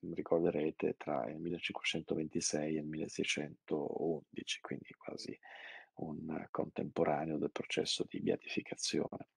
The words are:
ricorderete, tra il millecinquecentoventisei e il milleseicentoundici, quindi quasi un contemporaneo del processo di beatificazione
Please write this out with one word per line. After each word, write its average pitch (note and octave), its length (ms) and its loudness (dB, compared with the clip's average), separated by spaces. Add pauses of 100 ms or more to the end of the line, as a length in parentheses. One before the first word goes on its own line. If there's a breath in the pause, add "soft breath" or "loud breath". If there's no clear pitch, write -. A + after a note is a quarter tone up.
(140)
ricorderete, E2 840 4
tra C2+ 320 0
il D#2 100 -6
millecinquecentoventisei D#2+ 1400 0
e - 20 2
il D2 60 -4
milleseicentoundici, D2+ 1800 -2
quindi - 360 -8
quasi - 400 -8 (580 loud breath)
un D#2+ 540 -4
contemporaneo D#2 880 2
del D#2 140 2
processo - 560 0
di - 140 -4
beatificazione - 1160 0